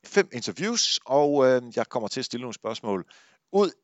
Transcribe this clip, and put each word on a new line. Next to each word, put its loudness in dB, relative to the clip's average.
fem 2
interviews, -2
og, 4
øh, 4
jeg -2
kommer -4
til -6
at -6
stille -8
nogle -10
spørgsmål -6
ud 2